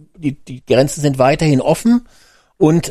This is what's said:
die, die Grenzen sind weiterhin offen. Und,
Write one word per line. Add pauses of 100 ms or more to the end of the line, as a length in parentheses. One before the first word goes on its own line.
(160)
die, (100)
die
Grenzen
sind
weiterhin
offen. (500)
Und,